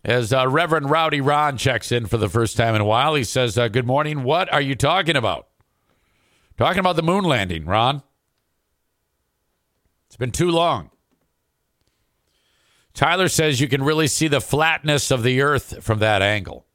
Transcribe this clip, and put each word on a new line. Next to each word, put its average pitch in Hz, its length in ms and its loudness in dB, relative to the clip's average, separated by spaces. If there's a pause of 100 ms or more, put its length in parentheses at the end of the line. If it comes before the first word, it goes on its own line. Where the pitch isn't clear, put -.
As, 117 300 0
uh, 131 140 2
Reverend 143 420 0
Rowdy 151 320 0
Ron 147 360 0
checks 120 340 -2
in 117 160 -2
for 117 100 -2
the 107 100 0
first 117 300 -2
time 113 160 2
in 107 80 2
a 104 40 0
while, 127 280 2
he 139 100 0
says, 123 320 -2
uh, 120 120 2
"Good 117 180 -2
morning. 147 380 -2
What 165 280 0
are 143 100 0
you 139 120 -2
talking 165 420 0
about?" 98 320 -2 (1080)
Talking 180 220 2
about 185 160 2
the 160 80 0
moon 185 200 2
landing, 95 420 -2
Ron. 120 360 0 (2000)
It's - 100 -20
been 127 140 -6
too 175 180 0
long. 165 400 0 (2000)
Tyler 175 340 2
says 151 320 0
you 147 60 0
can 135 160 0
really 156 240 0
see - 200 -2
the 143 140 2
flatness 151 720 0
of 127 100 0
the 127 180 2
earth 143 440 -2
from 107 160 0
that 104 240 2
angle. 101 520 -4